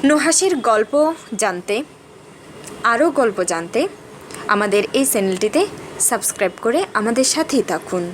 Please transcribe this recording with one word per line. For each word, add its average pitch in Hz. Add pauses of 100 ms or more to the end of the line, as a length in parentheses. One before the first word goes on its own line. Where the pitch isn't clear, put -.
নুহাসের 311 (180)
গল্প 214 (500)
জানতে, 190 (1160)
আরও 254 (140)
গল্প 214 (140)
জানতে 170 (760)
আমাদের 208 (160)
এই 269
চ্যানেলটিতে 208 (460)
সাবস্ক্রাইব 196 (100)
করে 240 (180)
আমাদের 233
সাথেই 294
থাকুন। 175 (120)